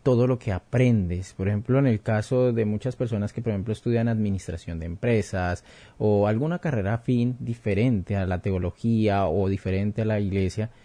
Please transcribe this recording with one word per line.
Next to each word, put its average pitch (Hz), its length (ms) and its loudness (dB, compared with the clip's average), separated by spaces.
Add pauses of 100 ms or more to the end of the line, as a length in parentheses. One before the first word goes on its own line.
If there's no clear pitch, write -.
todo 127 260 4
lo 127 120 0
que - 140 -6
aprendes. 95 800 0
Por 92 160 -4
ejemplo, 104 300 0
en 139 80 4
el 110 140 2
caso 123 520 0
de 113 120 0
muchas 107 300 -4
personas 107 380 -4
que, 120 80 -8
por 117 100 -2
ejemplo, 101 220 -4
estudian 117 340 0
administración 98 720 -2
de 80 60 -8
empresas 92 800 -2 (340)
o 104 300 4
alguna 147 320 0
carrera 110 360 -2
afín 123 440 0
diferente 110 760 0
a 95 100 0
la 92 160 -2
teología 98 880 0
o 92 220 0
diferente 98 540 -2
a - 20 0
la 107 140 0
iglesia, 98 500 -2 (140)